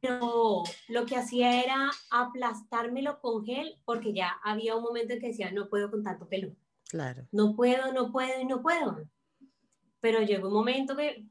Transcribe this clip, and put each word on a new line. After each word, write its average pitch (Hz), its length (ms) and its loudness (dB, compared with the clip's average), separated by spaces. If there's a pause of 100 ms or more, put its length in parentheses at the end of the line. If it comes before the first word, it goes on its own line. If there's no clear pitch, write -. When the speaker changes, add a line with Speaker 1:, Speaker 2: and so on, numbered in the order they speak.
Speaker 1:
pero 233 600 2 (260)
lo 233 160 0
que 247 100 -2
hacía 247 480 4
era 269 260 2 (220)
aplastármelo 247 1080 -2
con 226 240 -2
gel, 285 400 -6
porque 226 280 -2
ya 180 300 -2
había 220 320 0
un 233 80 -2
momento 233 300 -2
en 233 80 -4
que 240 60 -6
decía, 208 240 -4
"No 202 180 -4
puedo 208 200 0
con 214 140 -2
tanto 180 240 -8
pelo". 190 280 -6 (340)
Speaker 2:
Claro. 131 420 -6
Speaker 1:
"No 214 240 4
puedo, 254 380 4
no 254 180 0
puedo 262 300 -2
y 254 40 -2
no 254 160 -2
puedo". 302 360 2 (1040)
Pero 226 200 4
llegó 196 280 2
un 202 40 0
momento 262 420 2
que 277 360 -2